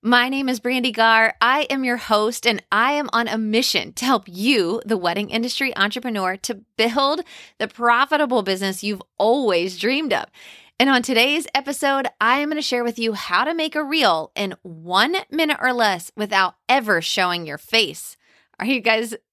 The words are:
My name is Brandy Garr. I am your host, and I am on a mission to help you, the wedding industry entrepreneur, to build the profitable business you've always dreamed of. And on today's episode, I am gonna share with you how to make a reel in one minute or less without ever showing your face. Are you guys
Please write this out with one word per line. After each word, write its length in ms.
My 260
name 220
is 100
Brandy 320
Garr. 480
I 300
am 160
your 100
host, 500
and 240
I 220
am 220
on 160
a 80
mission 560
to 100
help 240
you, 580
the 120
wedding 320
industry 480
entrepreneur, 580
to 200
build 460
the 100
profitable 720
business 420
you've 180
always 600
dreamed 320
of. 140
And 80
on 120
today's 540
episode, 520
I 200
am 100
gonna 120
share 220
with 160
you 140
how 320
to 80
make 200
a 120
reel 500
in 280
one 520
minute 300
or 100
less 460
without 380
ever 340
showing 440
your 120
face. 600
Are 60
you 160
guys 340